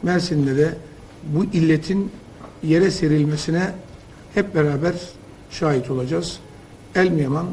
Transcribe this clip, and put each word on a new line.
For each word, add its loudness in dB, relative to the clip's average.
Mersin'de 0
de 2
bu 0
illetin 0
yere 4
serilmesine 0
hep -2
beraber 2
şahit 0
olacağız. -4
El 4
mi 2
yaman -2